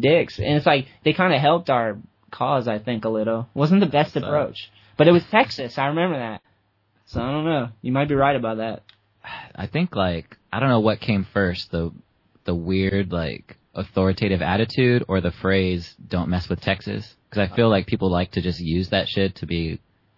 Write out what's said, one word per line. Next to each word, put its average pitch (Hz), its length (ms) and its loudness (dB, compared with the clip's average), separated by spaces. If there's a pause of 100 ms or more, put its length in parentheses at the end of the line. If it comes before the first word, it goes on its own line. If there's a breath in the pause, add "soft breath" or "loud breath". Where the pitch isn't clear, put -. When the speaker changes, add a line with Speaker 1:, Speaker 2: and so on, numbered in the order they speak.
Speaker 1:
dicks." 143 380 2
And 147 180 0
it's 147 100 0
like, 143 200 4 (180 soft breath)
they 156 80 4
kinda 180 260 2
helped 160 300 2
our 117 300 0 (320)
cause, 127 380 -2
I 107 100 -2
think, 110 260 -4
a 113 60 -2
little. 113 420 -2
Wasn't 156 280 4
the 196 60 4
best 147 280 0
Speaker 2:
So 143 80 -4
Speaker 1:
approach. - 480 -4 (260 soft breath)
But 156 120 6
it 170 40 10
was 170 140 6
Texas. - 500 0
I 139 120 0
remember 165 300 -2
that. 113 220 -8 (640)
So, - 180 -8
I 123 80 -4
don't 151 140 -4
know. 147 240 -2 (140)
You 127 100 -4
might 139 160 0
be 147 60 0
right 139 200 2
about 113 220 -4
that. 110 260 -6 (720 loud breath)
Speaker 2:
I 95 120 -8
think, 165 300 -2
like, 90 400 -2 (160)
I 104 80 -4
don't 135 80 2
know 120 120 4
what 107 200 2
came 98 240 0
first, 92 480 -2
the, 85 180 -2 (540)
the 90 100 -2
weird, 95 580 0
like, 80 440 -6 (180)
authoritative 95 640 0
attitude 113 680 2
or 95 120 0
the 85 120 -2
phrase, 92 600 -2 (140)
"Don't 90 200 -2
mess 90 200 -2
with 90 120 -4
Texas." 101 540 -6 (160)
'Cause 104 100 -2 (100)
I - 40 -14
feel 117 140 4
like 98 200 2
people 98 200 -2
like 87 240 0
to 95 80 -4
just 85 200 -4
use 87 300 -2
that 95 180 0
shit 98 280 -2
to - 100 -12
be, 85 340 -4 (380)